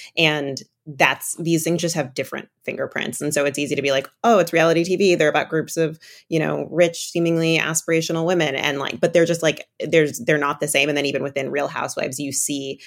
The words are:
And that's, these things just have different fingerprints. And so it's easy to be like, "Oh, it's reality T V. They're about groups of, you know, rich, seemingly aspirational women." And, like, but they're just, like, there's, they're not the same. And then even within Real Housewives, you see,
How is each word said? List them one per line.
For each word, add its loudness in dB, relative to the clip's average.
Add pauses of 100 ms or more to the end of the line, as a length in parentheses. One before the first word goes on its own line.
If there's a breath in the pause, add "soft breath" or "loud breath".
(180 loud breath)
And 0 (280)
that's, 0
these 0
things 0
just -2
have -4
different -8 (160)
fingerprints. -6
And -4
so 0
it's -2
easy -2
to -4
be 0
like, 0 (140)
"Oh, 6
it's 2
reality 4
T 0
V. 4
They're 4
about 0
groups -4
of, -2 (300 loud breath)
you 0
know, -2
rich, 2
seemingly 2
aspirational 0
women." 2
And, -2
like, -6
but 2
they're 6
just, -2
like, 0 (140)
there's, 2
they're 2
not -2
the -4
same. 2
And 0
then 0
even -2
within -4
Real -2
Housewives, -6
you -8
see, -6